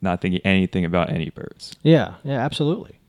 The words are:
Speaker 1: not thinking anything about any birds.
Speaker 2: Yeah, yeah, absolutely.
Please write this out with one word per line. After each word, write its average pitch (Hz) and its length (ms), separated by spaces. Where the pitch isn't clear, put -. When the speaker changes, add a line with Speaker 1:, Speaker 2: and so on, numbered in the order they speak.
Speaker 1:
not 87 220
thinking 90 240
anything 92 400
about 85 240
any 82 180
birds. - 540
Speaker 2:
Yeah, 147 320
yeah, 139 140
absolutely. 147 600